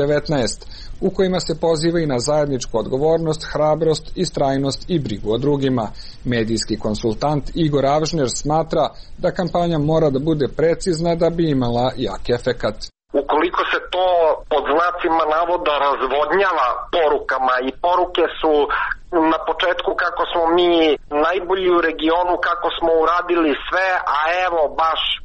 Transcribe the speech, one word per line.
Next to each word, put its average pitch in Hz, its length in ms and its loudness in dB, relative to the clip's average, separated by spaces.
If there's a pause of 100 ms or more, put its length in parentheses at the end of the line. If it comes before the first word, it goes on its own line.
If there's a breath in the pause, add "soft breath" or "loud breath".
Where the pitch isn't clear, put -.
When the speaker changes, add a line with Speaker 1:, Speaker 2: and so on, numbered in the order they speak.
Speaker 1:
devetnaest, 147 580 0 (420 loud breath)
u 190 80 0
kojima 185 300 0
se 160 220 -4
poziva 165 380 2
i 151 140 0
na 120 60 0
zajedničku 143 600 0
odgovornost, 156 600 0 (100)
hrabrost, 151 540 2 (100)
istrajnost 139 720 0
i 175 120 0
brigu 107 340 -4
o 117 40 0
drugima. 135 480 0 (400 loud breath)
Medijski 113 540 -2
konsultant 117 640 -2 (100)
Igor 147 320 0
Avžner 156 440 0
smatra 156 560 0 (320 loud breath)
da 175 140 0
kampanja 175 460 -2
mora 156 320 2
da 131 100 0
bude 151 280 0 (100)
precizna 165 580 0
da 165 140 2
bi 170 200 0
imala 123 460 0
jak 104 340 -6
efekat. 120 480 -2 (460)
Speaker 2:
Ukoliko 156 380 0 (100)
se 170 80 -2 (140)
to 185 140 2 (440)
pod 143 120 2 (100)
znacima 165 500 2 (140)
navoda 170 360 0 (120)
razvodnjava 147 800 2 (280)
porukama 131 600 2 (120)
i - 20 -2 (140)
poruke 175 420 2 (140)
su 160 140 2 (760 loud breath)
na 160 160 0
početku 175 440 0 (120)
kako 170 280 -2
smo 170 120 0 (140)
mi 175 140 4 (540)
najbolji 185 520 0
u 170 120 4
regionu, 170 440 0 (140)
kako 170 200 -2 (100)
smo 170 140 2 (120)
uradili 170 480 2 (160)
sve, 190 220 0 (260)
a - 20 0 (280)
evo 170 160 0 (220)
baš 160 180 0 (240)